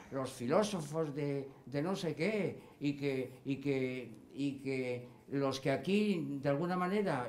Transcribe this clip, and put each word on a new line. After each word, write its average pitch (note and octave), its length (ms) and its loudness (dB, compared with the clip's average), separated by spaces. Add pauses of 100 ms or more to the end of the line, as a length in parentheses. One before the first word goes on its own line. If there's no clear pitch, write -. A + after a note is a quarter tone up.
(120)
los C3 200 -2
filósofos D#3+ 840 2
de, C#3 340 0 (180)
de C#3+ 160 0
no F#3 140 2
sé D#3+ 180 -2
qué, F3+ 440 0 (220)
y C#3+ 160 2
que, C3+ 360 0 (120)
y C3+ 120 0
que, C3 540 0 (240)
y C#3 240 0
que B2+ 500 -2 (220)
los C#3 280 2
que D3 140 2
aquí, F3+ 680 2
de C#3 100 0
alguna F3 260 2
manera, F3+ 520 2